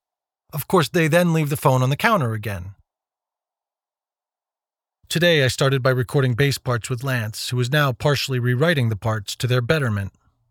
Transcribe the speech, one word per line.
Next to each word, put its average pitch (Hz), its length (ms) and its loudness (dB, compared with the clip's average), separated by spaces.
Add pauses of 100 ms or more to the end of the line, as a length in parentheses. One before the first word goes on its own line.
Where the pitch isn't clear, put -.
(520)
Of 151 160 -10
course, 170 220 4
they 165 180 2
then 170 240 4
leave 160 180 0
the 151 80 -2
phone 131 260 4
on 127 60 2
the 143 60 0
counter 156 380 0
again. 101 380 -8 (2250)
Today, 165 360 2
I 131 40 2
started 135 360 0
by 131 80 4
recording 127 420 0
bass 135 240 0
parts 120 320 -4
with 131 140 -6
Lance, 120 460 -6
who 127 80 -4
was 123 140 -2
now 147 200 2
partially 131 480 -2
rewriting 123 500 0
the 110 60 0
parts 110 400 -6
to - 100 -4
their 123 160 2
betterment. 113 520 -2 (380)